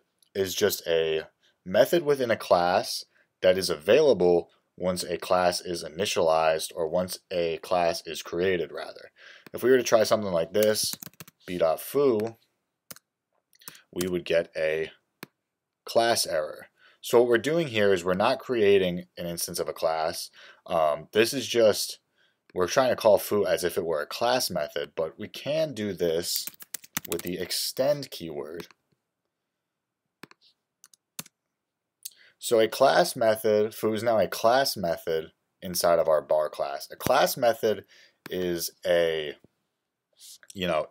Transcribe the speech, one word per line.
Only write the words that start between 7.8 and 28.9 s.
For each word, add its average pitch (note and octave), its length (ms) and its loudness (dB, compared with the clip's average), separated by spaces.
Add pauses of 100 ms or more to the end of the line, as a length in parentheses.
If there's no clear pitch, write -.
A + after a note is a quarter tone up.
is D#2 160 -10
created, F2 500 -2
rather. - 380 -14 (420)
If - 120 -8
we A#2+ 80 4
were C3 60 8
to A#2+ 60 -2
try A2+ 200 4
something G#2 280 0
like E2 220 0
this, G#2+ 400 2 (540)
b F#2 100 -6
dot D#2+ 220 2
foo, A2+ 580 0 (1500)
we F2+ 160 -4
would F2+ 180 -4
get E2+ 300 0
a D#2 360 -2 (920)
class A#2 420 2
error. D2+ 400 -6 (340)
So - 180 4
what B2 100 4
we're A#2 100 4
doing D3+ 300 -2
here G#2+ 220 2
is F2 140 0
we're F#2 80 0
not A2 240 0
creating G2 680 2 (120)
an F#2 80 -8
instance E2+ 320 -8
of E2+ 100 -4
a D#2 60 -6
class. D#2+ 560 -4 (380)
Um, D#2 460 0
this A2+ 200 4
is B2 140 -4
just, A2 500 2 (560)
we're F2+ 140 -2
trying C3 220 2
to G#2+ 60 0
call G2+ 220 6
foo G2+ 260 -2
as F2 200 0
if F2 120 -2
it F#2+ 100 -2
were D#2+ 160 -2
a D2 40 -8
class B2 460 -2
method, D2 440 -6
but D#2+ 220 -6
we G#2 100 -12
can D3+ 460 -6
do G#2+ 200 -6
this E2+ 520 -2 (640)
with E2+ 140 -4
the F2+ 160 -6
extend C3+ 720 -4
keyword. D#2 560 -12 (3750)